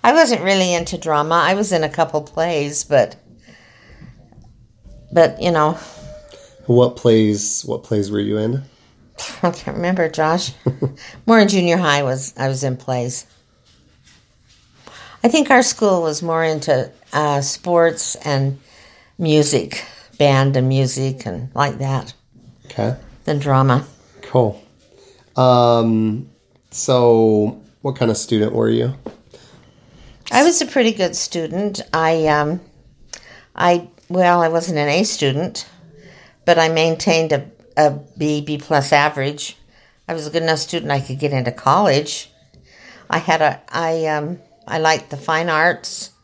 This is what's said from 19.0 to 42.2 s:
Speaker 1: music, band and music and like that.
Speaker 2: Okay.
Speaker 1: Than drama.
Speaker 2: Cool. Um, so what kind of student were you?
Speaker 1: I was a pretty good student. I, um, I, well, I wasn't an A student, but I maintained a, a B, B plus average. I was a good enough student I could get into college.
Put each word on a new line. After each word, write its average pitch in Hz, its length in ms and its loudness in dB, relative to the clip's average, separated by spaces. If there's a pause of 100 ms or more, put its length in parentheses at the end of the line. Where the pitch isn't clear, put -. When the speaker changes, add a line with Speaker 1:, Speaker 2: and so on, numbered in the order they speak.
Speaker 1:
music, 151 680 0 (340)
band 135 380 4
and 127 120 2
music 135 580 -2
and 107 280 -8
like 139 240 -4
that. 135 340 -6 (540)
Speaker 2:
Okay. 110 280 -4 (300)
Speaker 1:
Than 151 140 -2
drama. 135 480 2 (360)
Speaker 2:
Cool. 117 380 0 (760)
Um, 117 920 2 (420)
so 113 920 2 (180)
what 135 160 -6
kind 117 140 0
of 107 80 0
student 107 340 0
were 113 160 0
you? 120 260 0 (1400)
Speaker 1:
I 247 100 4
was 339 180 4
a 277 60 -4
pretty 233 260 0
good 180 220 -2
student. 180 680 -6 (120)
I, 160 360 0
um, 151 320 0 (920)
I, 175 340 0 (200)
well, 175 340 2
I 165 60 2
wasn't 165 300 -2
an 147 100 0
A 170 160 0
student, 139 640 -4 (760)
but 165 140 4
I 160 100 2
maintained 160 640 0
a, 139 180 -4 (260)
a 151 140 4 (280)
B, 151 220 -2
B 147 180 -6
plus 143 340 0
average. 147 640 -2 (520)
I 165 60 -6
was 151 120 -8
a 151 40 -8
good 160 120 -2
enough 160 160 0
student - 340 -6
I 135 80 0
could 131 180 -8
get 143 140 -2
into 123 200 -2
college. 151 800 0 (800)